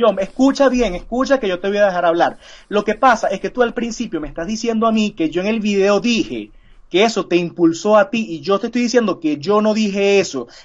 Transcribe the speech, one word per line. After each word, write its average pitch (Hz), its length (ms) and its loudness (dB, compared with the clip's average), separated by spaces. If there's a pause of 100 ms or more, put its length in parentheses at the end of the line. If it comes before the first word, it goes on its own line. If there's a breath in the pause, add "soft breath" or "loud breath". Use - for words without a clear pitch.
John, 214 180 2
escucha 269 500 2
bien, 240 280 -2
escucha 262 420 -2
que - 80 -4
yo 180 140 -2
te 196 80 -4
voy 202 80 -2
a 202 100 4
dejar 180 200 0
hablar. 165 320 0 (300 soft breath)
Lo 202 160 -2
que 208 120 -2
pasa 247 320 2
es 285 100 -4
que 190 120 -6
tú 247 120 0
al 233 100 0
principio 226 480 -6
me 151 60 -10
estás 170 220 -10
diciendo 220 400 -2
a - 40 0
mí 214 200 0
que 160 180 -2
yo 165 120 -4
en 190 40 -2
el 226 140 -2
video 202 400 2
dije 185 500 -2 (400)
que 185 140 4
eso 220 220 -2
te 180 100 0
impulsó 175 600 2
a 196 140 4
ti, 226 180 -4
y 165 120 -10
yo 190 180 0
te 214 80 -6
estoy 240 160 -2
diciendo 233 380 0
que 151 180 -2
yo 196 220 0
no 214 140 2
dije 202 440 2
eso, 135 300 -4 (160 soft breath)